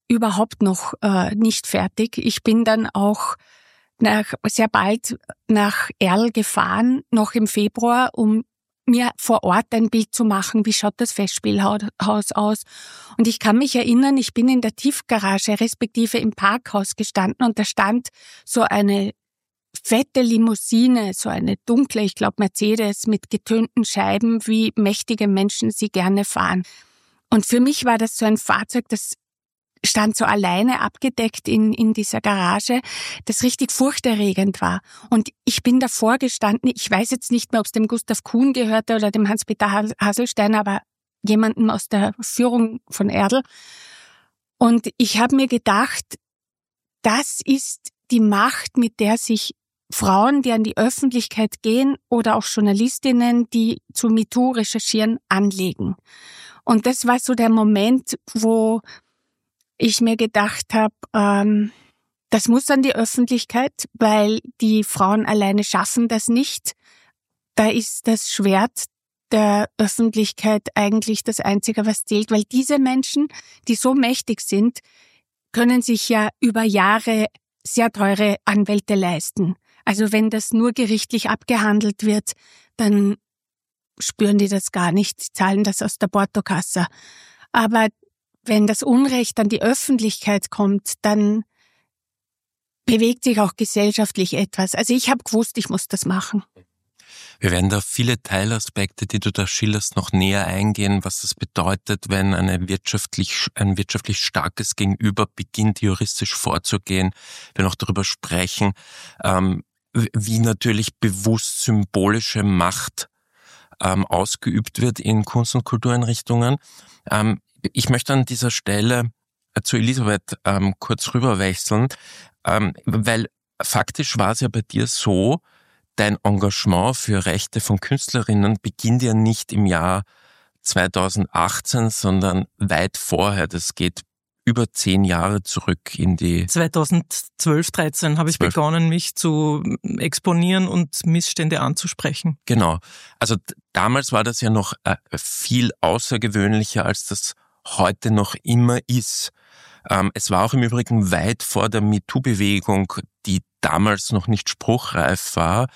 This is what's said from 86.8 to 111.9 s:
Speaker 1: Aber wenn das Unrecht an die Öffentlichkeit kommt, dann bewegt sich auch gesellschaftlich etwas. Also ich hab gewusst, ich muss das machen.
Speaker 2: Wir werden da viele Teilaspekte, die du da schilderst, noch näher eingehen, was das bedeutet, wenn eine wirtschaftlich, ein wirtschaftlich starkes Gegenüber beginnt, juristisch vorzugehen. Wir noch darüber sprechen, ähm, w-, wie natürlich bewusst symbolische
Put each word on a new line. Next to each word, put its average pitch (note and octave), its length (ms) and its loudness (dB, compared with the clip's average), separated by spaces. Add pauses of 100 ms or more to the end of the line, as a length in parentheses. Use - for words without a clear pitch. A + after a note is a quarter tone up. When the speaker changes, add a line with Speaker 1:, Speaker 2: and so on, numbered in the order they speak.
Speaker 1:
Aber A3 380 2 (560)
wenn G#3+ 220 4
das G#3 160 0
Unrecht B3+ 560 2
an G#3 100 2
die A3 120 -2
Öffentlichkeit A3 880 0
kommt, G3+ 520 0
dann G#3+ 420 2 (1400)
bewegt A#3 380 2
sich A3 160 2
auch G3 160 0
gesellschaftlich G#3 800 0
etwas. F#3+ 400 -2
Also A#3+ 200 0
ich B3+ 160 0
hab B3+ 140 0
gewusst, - 340 -2
ich G3 100 -4
muss - 200 -6
das - 180 -4
machen. F#3+ 360 -2 (960)
Speaker 2:
Wir F#2+ 120 0
werden F2+ 200 2
da G2+ 100 0
viele A#2+ 420 -2
Teilaspekte, G2+ 840 -4
die G2+ 140 -4
du G#2 100 -2
da F#2+ 160 -2
schilderst, G#2+ 500 -2
noch G2 160 -4
näher F#2+ 340 2
eingehen, G2+ 580 0
was - 180 -6
das - 120 -6
bedeutet, F#2+ 760 -4
wenn G2 260 0
eine F#2 340 -2
wirtschaftlich, - 880 -4
ein G2 220 0
wirtschaftlich G2 420 -4
starkes - 580 -4
Gegenüber G2+ 580 0
beginnt, - 460 -2
juristisch G2+ 540 -2
vorzugehen. F#2+ 800 -2 (420)
Wir G2 100 0
noch F#2+ 100 0
darüber G2 300 -2
sprechen, F#2 680 -2 (520)
ähm, F#2 400 0 (280)
w-, A2+ 220 0
wie A2 240 -2
natürlich A2 600 0
bewusst G#2+ 640 -2
symbolische G#2 800 0